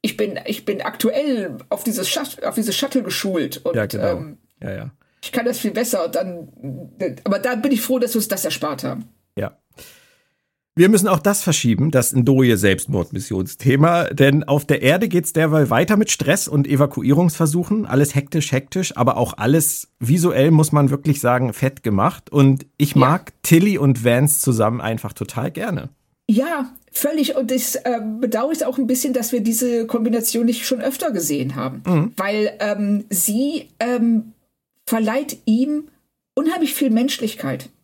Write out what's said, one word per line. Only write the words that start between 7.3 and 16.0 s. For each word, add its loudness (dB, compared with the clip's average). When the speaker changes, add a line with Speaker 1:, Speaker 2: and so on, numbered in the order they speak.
Speaker 1:
da -2
bin 0
ich 0
froh, 0
dass 0
wir 2
uns -2
das -4
erspart -6
haben. -8
Speaker 2:
Ja. -8
Wir 6
müssen 4
auch 4
das 0
verschieben, 2
das 2
Ndoye-Selbstmordmissionsthema, 2
denn 4
auf 0
der 0
Erde 2
geht's 0
derweil 2
weiter 2
mit 2